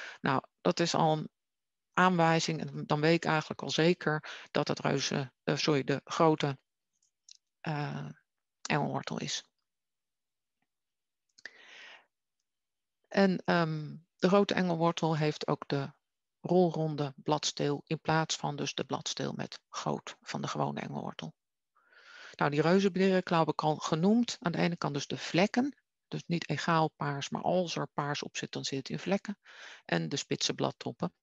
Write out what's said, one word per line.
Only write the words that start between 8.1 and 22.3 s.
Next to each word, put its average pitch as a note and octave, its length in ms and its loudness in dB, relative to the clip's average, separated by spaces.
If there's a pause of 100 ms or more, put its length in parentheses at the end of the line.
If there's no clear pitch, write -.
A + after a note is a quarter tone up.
engelwortel D3 560 -2
is. - 260 -6 (3750)
En, G3 360 4
ehm, D#3 520 0 (200)
de - 120 4
grote G3+ 260 4
engelwortel E3+ 600 2
heeft D3+ 300 -2
ook - 220 -2
de C#3 240 -2 (480)
rolronde D#3 760 2
bladsteel D3 680 -2
in D#3+ 140 -4
plaats D#3+ 360 0
van D3 200 -4
dus C#3+ 180 -4
de - 100 -4
bladsteel - 480 -4
met - 360 -8
goot - 520 -6
van - 200 -8
de - 80 -4
gewone C#3+ 320 -2
engelwortel. - 540 -10 (1000)